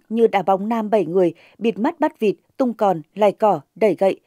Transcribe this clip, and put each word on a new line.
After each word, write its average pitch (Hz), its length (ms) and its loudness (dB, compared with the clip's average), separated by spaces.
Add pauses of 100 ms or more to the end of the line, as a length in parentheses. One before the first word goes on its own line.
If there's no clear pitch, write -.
như 226 180 2
đá 202 140 0
bóng 190 280 -2
nam 226 200 -4
bảy 202 160 0
người, 170 280 0 (240)
bịt 214 200 -2
mắt 277 220 -4
bắt 311 200 -4
vịt, 202 160 0 (220)
tung 247 160 -2
còn, 190 280 0 (140)
lài 196 160 2
cỏ, 190 280 0 (160)
đẩy 196 200 0
gậy, 196 320 0